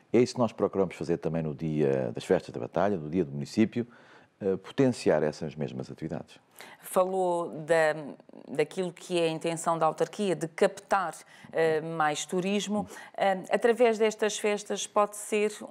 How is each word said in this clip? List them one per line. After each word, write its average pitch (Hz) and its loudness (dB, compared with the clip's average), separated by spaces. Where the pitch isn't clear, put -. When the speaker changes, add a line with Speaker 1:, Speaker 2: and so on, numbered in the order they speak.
Speaker 1:
é 110 6
isso 123 4
que - -4
nós 113 0
procuramos 95 0
fazer 82 -2
também 80 -2
no 78 -4
dia 69 0
das - -8
festas - 2
da - -10
Batalha, 92 0
no 76 -8
dia 87 2
do 71 -8
município, 101 0
eh, 95 0
potenciar 104 2
essas 76 -2
mesmas 65 -6
atividades. 73 -10
Speaker 2:
Falou 185 0
da, 156 4
daquilo 156 -2
que 175 -4
é 170 4
a 160 2
intenção 165 -2
da 160 2
autarquia, 170 0
de 156 -4
captar, 190 0
eh, 160 2
mais 156 0
turismo. 196 -2
Eh, 190 2
através 226 4
destas 214 0
festas 208 -2
pode 208 2
ser 208 0